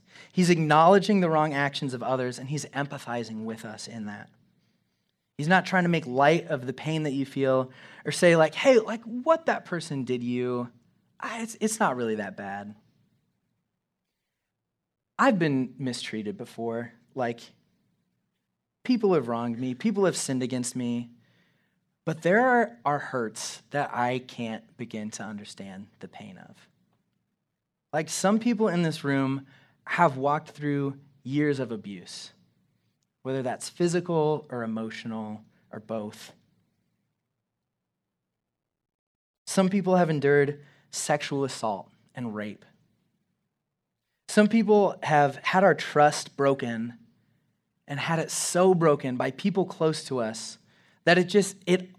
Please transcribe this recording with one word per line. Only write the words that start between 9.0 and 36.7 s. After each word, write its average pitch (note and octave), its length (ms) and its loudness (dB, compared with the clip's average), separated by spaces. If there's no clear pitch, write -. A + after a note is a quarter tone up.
what C#4 440 0
that A#3+ 180 -2
person D3+ 380 -6
did B2 180 -4
you, B2 480 -4
I, A3+ 220 -8
it's, A3+ 180 -10
it's G#3+ 200 -2
not D#3 160 0
really A2+ 200 -2
that G2 220 -8
bad." G2+ 380 -12
I've A#3 220 4
been C3+ 380 0
mistreated A2 600 -6
before. A#2 560 -8
Like, A#2 260 -4
people A3 320 2
have B2 120 0
wronged A#2 320 -2
me. B2+ 140 -4
People G3 320 0
have D#3 100 2
sinned C3 280 -4
against B2+ 340 -4
me. A#2+ 320 -4
But D#3+ 160 -4
there F#3+ 180 4
are, A#3+ 460 2
are C#3+ 140 0
hurts - 640 -6
that C#3+ 220 -4
I B2 260 -2
can't A2+ 440 -10
begin A2 340 -10
to - 120 -12
understand G2+ 640 -14
the G2 80 -16
pain G2+ 300 -20
of. - 180 -20
Like, D#3 180 -2
some G#3 300 2
people A3 300 0
in F3 120 0
this D#3+ 220 -2
room C#3 420 -2
have D#3+ 320 2
walked C#3+ 360 -2
through C#3+ 460 -4
years C#3+ 360 0
of A#2 120 -6
abuse, G2 600 -12
whether C3 200 -4
that's - 240 -6
physical E3 840 0
or B2 140 -8
emotional A2 800 -8
or A2 100 -12
both. A2 500 -10